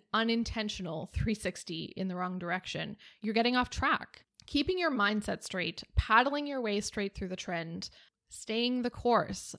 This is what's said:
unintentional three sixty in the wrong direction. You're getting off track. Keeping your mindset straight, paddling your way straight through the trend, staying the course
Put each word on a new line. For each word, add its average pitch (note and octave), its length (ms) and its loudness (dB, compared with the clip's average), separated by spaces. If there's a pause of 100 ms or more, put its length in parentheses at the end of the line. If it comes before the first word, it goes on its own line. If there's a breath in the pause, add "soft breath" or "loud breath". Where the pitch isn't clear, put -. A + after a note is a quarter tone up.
(140)
unintentional A3 1000 -2
three - 200 2
sixty F3+ 640 -6
in F#3+ 120 -4
the F3+ 60 -6
wrong F3+ 220 -4
direction. F3 580 -6 (260 loud breath)
You're G#3 120 -2
getting A#3 220 4
off B3 160 2
track. - 520 -2 (220)
Keeping C#4+ 320 2
your F4 140 2
mindset G#3 500 2
straight, E3+ 400 -4 (140)
paddling C4+ 500 6
your C#4 160 -4
way G#3 180 0
straight G3+ 360 -4
through F#3+ 140 -6
the F#3 60 -6
trend, E3+ 540 -6 (400 loud breath)
staying A#3+ 520 0
the A#3+ 80 0
course - 680 2